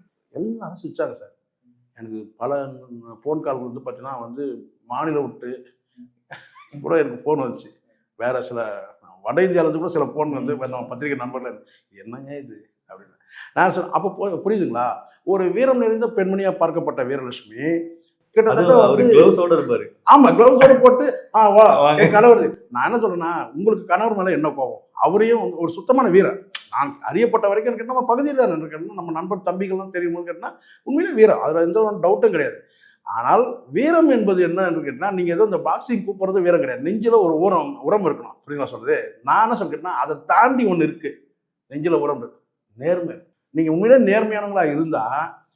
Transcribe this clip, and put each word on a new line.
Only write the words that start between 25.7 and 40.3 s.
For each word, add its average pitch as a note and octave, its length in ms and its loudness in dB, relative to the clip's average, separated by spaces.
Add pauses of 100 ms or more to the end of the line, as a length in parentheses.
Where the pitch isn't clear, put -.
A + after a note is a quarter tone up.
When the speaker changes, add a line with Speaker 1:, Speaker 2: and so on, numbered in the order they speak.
Speaker 1:
சுத்தமான B3+ 360 0
வீரன். E3+ 420 2 (200)
நான் C#3 320 -2
அறியப்பட்ட G#3 460 0
வரைக்கும் A3 260 0
எனக்கு A#3 200 -8
நம்ம B3+ 140 0
பகுதியில் C#4 280 0
தானே A#3 160 2
இருக்கேன், D#3+ 420 -10
நம்ம F3 160 -12
நண்பர் F3+ 280 -6
தம்பிகள்லாம் F#3+ 520 -6
தெரியும் F3 220 -6
போது F3 120 -8
கேட்டா - 340 -14 (240)
உண்மையிலே D4+ 340 -4
வீரன், G#3+ 240 4
அதுல D#3+ 220 -2
எந்த F3+ 200 0
ஒரு G#3 140 -2
டவுட்டும் F#3+ 340 2
கிடையாது. C#3+ 320 -4 (400)
ஆனால் F#3+ 600 -2 (100)
வீரம் D#4 360 2
என்பது G3 400 2
என்னன்னு E3+ 340 -4
கேட்டா, C#3+ 280 -6
நீங்க F3+ 220 -4
ஏதோ F#3 120 2
இந்த G3 120 0
பாக்ஸிங் G3 480 -4
கூப்பிடுறது F#3+ 380 -2
வீரம் E3+ 180 4
கிடையாது. C3 300 -4
நெஞ்சில A3 320 2
ஒரு D#3+ 160 0
உரம், D#3+ 440 -2
உரம் F#3+ 220 0
இருக்கணும். - 320 -6 (100)
புரியுங்களா C#3+ 180 -8
சொல்றது? A#2+ 580 -6
நான் F#3+ 280 2
என்ன G#3+ 140 -4
சொல்றேன்னா, D#3 300 -10
அதை D3 220 -4 (100)
தாண்டி B3 400 4